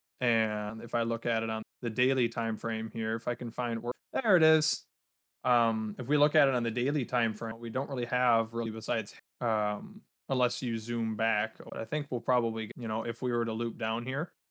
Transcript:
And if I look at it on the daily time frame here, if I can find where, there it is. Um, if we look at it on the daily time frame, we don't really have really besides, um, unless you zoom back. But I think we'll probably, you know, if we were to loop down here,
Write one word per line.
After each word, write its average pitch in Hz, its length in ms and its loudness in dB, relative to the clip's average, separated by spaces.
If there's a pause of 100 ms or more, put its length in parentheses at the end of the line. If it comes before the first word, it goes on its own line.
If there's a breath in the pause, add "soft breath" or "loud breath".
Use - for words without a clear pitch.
(220)
And 110 600 0
if 117 140 -6
I 117 80 2
look 117 220 -2
at 113 180 0
it 113 60 -4
on 110 140 -4 (180)
the 120 80 -2
daily 123 400 2
time 113 280 -2
frame 110 360 -4
here, 113 220 -2
if 117 120 -4
I 120 80 0
can 113 160 -8
find 117 300 -4
where, 120 120 -4 (200)
there 233 240 4
it 156 60 6
is. 156 400 4 (600)
Um, 113 520 2
if 120 100 -6
we 147 100 4
look 147 180 4
at 143 140 6
it 131 40 2
on 120 100 2
the 117 80 0
daily 127 340 0
time 117 280 0
frame, 113 260 -8
we 117 100 -8
don't 127 200 -4
really 127 160 -2
have 117 480 2
really 113 180 -2
besides, 110 440 -4 (240)
um, 107 640 -2 (260)
unless 123 340 0
you 117 160 -2
zoom 113 380 -2
back. 110 420 0
But - 200 -10
I 113 80 -4
think 151 240 -4
we'll 123 100 -2
probably, 113 580 0
you 117 120 -6
know, 113 160 -2
if 117 160 -6
we 127 100 0
were 117 140 2
to 113 80 -2
loop 117 240 -4
down 113 280 -4
here, 139 280 -4 (180)